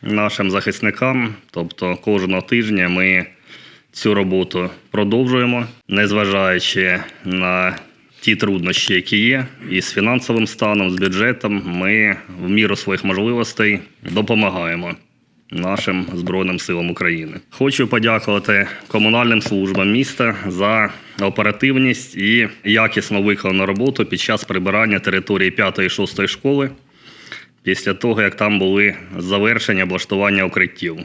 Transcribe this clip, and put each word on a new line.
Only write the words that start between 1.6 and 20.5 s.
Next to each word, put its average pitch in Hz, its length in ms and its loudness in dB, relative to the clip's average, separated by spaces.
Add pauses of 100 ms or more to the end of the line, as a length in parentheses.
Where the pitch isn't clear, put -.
кожного 92 460 0
тижня 107 460 2
ми 92 380 2 (680)
цю 107 220 2
роботу 92 560 0 (200)
продовжуємо. 123 760 2 (220)
Незважаючи 98 1120 2 (240)
на 92 520 0 (440)
ті - 160 2
труднощі, 95 580 0
які 92 240 0
є, 127 280 0 (240)
і 95 100 0
з - 120 -8
фінансовим 117 540 0
станом, 104 440 0
з 92 80 -2
бюджетом, 101 680 0
ми 95 500 0 (240)
в 90 100 -4
міру 101 260 2
своїх 95 280 -4
можливостей 104 760 0 (320)
допомагаємо 90 840 0 (560)
нашим 92 640 -2
Збройним 90 440 -2
силам 87 320 -2
України. 82 500 -2 (100)
Хочу 135 380 0
подякувати 107 800 2 (200)
комунальним 113 540 2
службам 98 500 0
міста 120 440 0 (100)
за 101 460 0 (280)